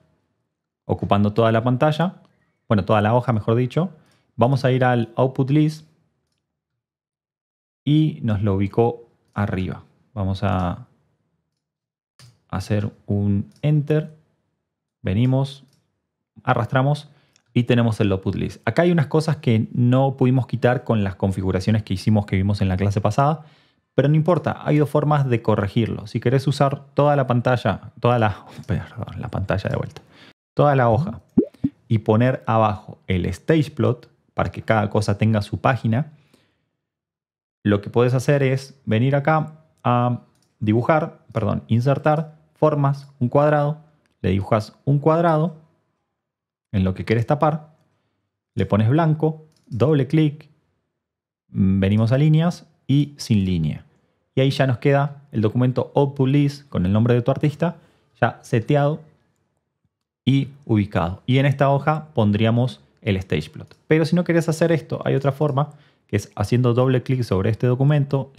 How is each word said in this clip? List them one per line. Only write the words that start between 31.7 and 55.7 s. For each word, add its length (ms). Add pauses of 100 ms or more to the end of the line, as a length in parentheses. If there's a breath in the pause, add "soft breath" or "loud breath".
y 120
poner 460
abajo 600
el 180
stage 460
plot 360 (280)
para 160
que 100
cada 300
cosa 260
tenga 240
su 180
página, 520 (1500 soft breath)
lo 180
que 80
podés 240
hacer 300
es 420
venir 300
acá 400 (280)
a 360 (400)
dibujar, 600 (120)
perdón, 360
insertar, 680 (160)
formas, 640
un 100
cuadrado, 500 (420)
le 80
dibujas 560
un 140
cuadrado 680 (1080)
en 100
lo 100
que 120
querés 200
tapar, 500 (800)
le 120
pones 240
blanco, 560 (220)
doble 380
clic, 440 (1000)
mm, 300
venimos 320
a 60
líneas 500 (180)
y 320
sin 280
línea. 400 (500)
Y 60
ahí 100
ya 160
nos 100
queda 440 (100)
el 80
documento 560